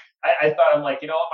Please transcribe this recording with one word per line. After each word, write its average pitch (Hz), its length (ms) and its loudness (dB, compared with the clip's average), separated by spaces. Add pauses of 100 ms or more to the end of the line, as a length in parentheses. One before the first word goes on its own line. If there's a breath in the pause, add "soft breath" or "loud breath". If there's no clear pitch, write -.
(240 loud breath)
I, 151 240 2
I 151 60 0
thought, 160 200 4
I'm - 80 0
like, 139 200 -4
"You 151 60 -10
know 160 60 -4
what? 165 200 -4